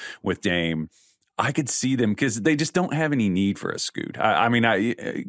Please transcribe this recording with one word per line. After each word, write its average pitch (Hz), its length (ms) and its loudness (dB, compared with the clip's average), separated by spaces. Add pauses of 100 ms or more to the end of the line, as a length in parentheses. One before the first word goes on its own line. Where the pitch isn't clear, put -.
(240)
with 92 160 -2
Dame. 82 500 -2 (480)
I 135 140 0
could 147 180 -2
see 131 260 0
them 110 180 2
'cause 117 280 -2
they 160 120 4
just 151 200 -2
don't 180 180 2
have 156 200 0
any 113 180 2
need 98 280 0
for - 120 -6
a - 80 -10
Scoot. - 400 -8
I, 101 260 4
I 117 60 4
mean, 117 160 4
I, 110 280 2 (340)